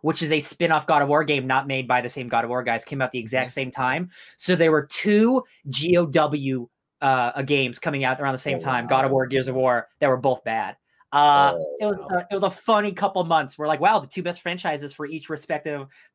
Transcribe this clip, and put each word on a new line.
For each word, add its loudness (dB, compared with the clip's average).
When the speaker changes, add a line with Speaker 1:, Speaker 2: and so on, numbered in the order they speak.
Speaker 1:
which 0
is 0
a 2
spin-off 0
God 4
of 0
War 4
game -2
not 0
made -4
by 2
the -6
same -8
God 0
of -6
War -2
guys, -2
came -8
out -2
the -6
exact -4
Speaker 2:
Mm-hmm. -14
Speaker 1:
same -6
time. -4
So 0
there 4
were 2
two 2
G 2
O 4
W, 0
uh, 2
uh, -4
games 0
coming -4
out 0
around -2
the -4
same -4
Speaker 2:
Oh, -6
Speaker 1:
time, -2
God 2
of 2
Speaker 2:
wow. 2
Speaker 1:
War, 2
Gears -2
of -6
War, 0
that 4
were 4
both 0
bad. -4
Uh, 6
Speaker 2:
Oh, -8
Speaker 1:
it -2
was, -4
Speaker 2:
wow. 0
Speaker 1:
uh, -2
it -4
was 0
a 2
funny 0
couple -2
months. 0
We're -4
like, 0
"Wow, 4
the -4
two -10
best -6
franchises -6
for -10
each -12
respective -6